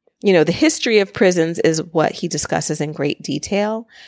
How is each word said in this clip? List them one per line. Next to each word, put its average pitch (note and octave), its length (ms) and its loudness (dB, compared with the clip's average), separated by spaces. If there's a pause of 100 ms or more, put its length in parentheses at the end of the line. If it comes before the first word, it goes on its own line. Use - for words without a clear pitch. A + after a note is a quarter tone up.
(240)
you G3+ 100 4
know, D#3+ 100 6
the D#3+ 80 2
history A#3+ 460 0
of G3 160 0
prisons E3+ 460 2
is D#3+ 240 2
what E3 280 0
he - 160 -8
discusses D#3 540 -4
in D3+ 100 -4
great D3 300 -4
detail, G#3 640 -4 (200)